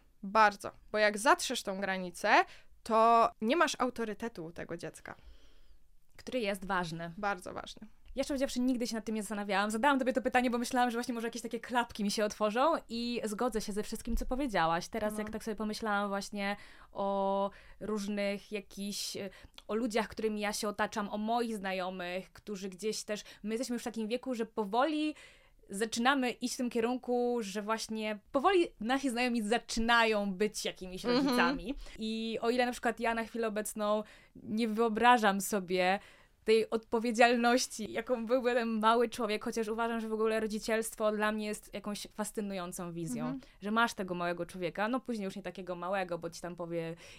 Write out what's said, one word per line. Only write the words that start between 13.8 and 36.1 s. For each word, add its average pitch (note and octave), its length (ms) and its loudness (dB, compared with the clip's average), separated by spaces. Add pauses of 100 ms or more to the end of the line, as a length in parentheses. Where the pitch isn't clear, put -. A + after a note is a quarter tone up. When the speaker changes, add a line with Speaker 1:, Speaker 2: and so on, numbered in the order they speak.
Speaker 2:
wszystkim, - 340 -4
co - 100 0
powiedziałaś. F3 640 0
Teraz G#3+ 240 -2
Speaker 1:
No. G#3+ 60 -6
Speaker 2:
jak G#3+ 120 -4
tak A3 140 -8
sobie G#3+ 100 -4
pomyślałam G#3 540 -2
właśnie G3+ 480 -4 (360)
o G3 580 0 (300)
różnych G3+ 720 -4
jakichś, G3+ 640 -6
y, G3 140 -6 (380)
o G#3 60 -2
ludziach, A3 340 0
którymi G#3+ 320 -2
ja G#3 120 0
się G#3 160 -4
otaczam, G#3 400 -2
o G#3 100 -6
moich A3+ 380 0
znajomych, F#3 760 -6
którzy G3+ 360 -10
gdzieś G#3 360 -6
też, G#3 180 -6 (200)
my G#3+ 120 -4
jesteśmy A#3+ 200 -4
już A#3 80 -4
w - 20 -6
takim A3 240 -4
wieku, B3 260 -4
że A3+ 120 -4
powoli C#4+ 680 0 (540)
zaczynamy A#3+ 600 0
iść - 240 -6
w - 20 -8
tym B3 140 -2
kierunku, A#3+ 720 0
że G3+ 220 -6
właśnie G#3+ 560 -4 (140)
powoli E4+ 340 6 (140)
nasi C4 300 0
znajomi A#3+ 320 0
zaczynają A3+ 920 2
być G#3 300 -2
jakimiś F#3 400 -8
Speaker 1:
Mhm. B3 220 4
Speaker 2:
rodzicami. B3 480 2 (240)
I A3 440 -4
o A#3 80 2
ile B3 160 4
na B3 60 0
przykład A3+ 280 -4
ja A#3 140 0
na A3+ 100 -4
chwilę A3+ 240 -4
obecną G#3+ 540 -2 (400)
nie A3 260 0
wyobrażam A3 720 6
sobie F#3 580 2 (460)